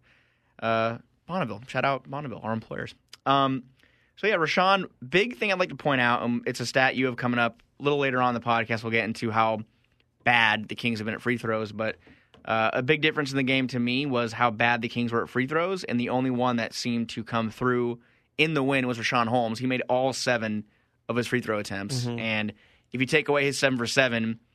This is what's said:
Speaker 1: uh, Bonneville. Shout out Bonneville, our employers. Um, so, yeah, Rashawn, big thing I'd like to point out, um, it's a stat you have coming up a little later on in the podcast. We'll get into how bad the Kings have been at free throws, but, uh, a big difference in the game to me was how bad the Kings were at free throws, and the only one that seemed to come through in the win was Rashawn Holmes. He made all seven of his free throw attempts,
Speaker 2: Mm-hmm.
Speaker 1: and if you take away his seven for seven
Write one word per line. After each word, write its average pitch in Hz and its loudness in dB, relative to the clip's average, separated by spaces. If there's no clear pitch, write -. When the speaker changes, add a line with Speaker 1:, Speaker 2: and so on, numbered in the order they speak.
Speaker 1:
uh, 113 0
Bonneville. 127 -4
Shout 131 -2
out 139 -2
Bonneville, 139 -10
our 110 -2
employers. - -8
Um, 135 2
so, 196 -2
yeah, 214 4
Rashawn, 185 4
big 202 2
thing 208 0
I'd 185 2
like 185 0
to 147 -10
point 135 2
out, 120 4
um, 120 0
it's 123 -4
a 123 -4
stat 131 2
you 131 2
have 123 -4
coming 123 0
up 117 0
a 131 -8
little 143 2
later 127 2
on 123 4
in 117 -4
the 117 -8
podcast. 117 0
We'll 113 -4
get 113 2
into 110 -2
how 110 2
bad 110 2
the 107 -10
Kings 117 -2
have 107 -6
been 110 -4
at - -10
free 120 0
throws, 110 -4
but, 107 -4
uh, 113 0
a 127 0
big 151 2
difference 151 0
in 135 -4
the 139 2
game 131 0
to 123 -4
me 123 0
was 120 -2
how 120 0
bad 117 2
the 120 -4
Kings 120 -2
were 117 2
at 80 -8
free 127 -2
throws, 175 -2
and 120 -2
the 120 -2
only 131 0
one 123 0
that 113 -4
seemed 117 -4
to 113 -8
come 113 -2
through 120 -2
in 160 2
the 143 2
win 135 2
was 123 -2
Rashawn 117 2
Holmes. 113 0
He 127 -2
made 127 0
all 127 2
seven 110 -2
of 117 -2
his 120 0
free 123 0
throw 110 -2
attempts, 104 -6
Speaker 2:
Mm-hmm. 117 -4
Speaker 1:
and 107 -2
if 123 -4
you 127 0
take 151 2
away 143 2
his 139 -2
seven 131 2
for 117 -2
seven 113 2